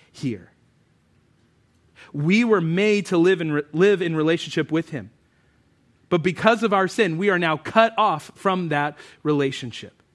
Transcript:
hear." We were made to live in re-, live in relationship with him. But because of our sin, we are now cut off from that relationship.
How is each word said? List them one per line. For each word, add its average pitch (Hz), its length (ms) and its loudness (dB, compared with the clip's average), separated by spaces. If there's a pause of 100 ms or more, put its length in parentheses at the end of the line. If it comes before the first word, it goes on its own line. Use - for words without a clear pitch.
(120)
hear." 107 400 -8 (1600)
We 175 300 2
were 214 180 2
made 196 460 0
to 185 100 0
live 175 240 4
in 156 100 -4
re-, 147 200 -2
live 185 300 2
in 165 140 -2
relationship 156 560 -2
with 165 180 -2
him. 107 220 -12 (960)
But 175 140 0
because 214 400 0
of 208 80 0
our 190 160 0
sin, 175 300 -2
we 202 120 -2
are 185 80 2
now 160 200 -2
cut 226 400 2
off 190 360 -2
from 185 360 -2
that 147 280 -4 (260)
relationship. 135 800 -4 (140)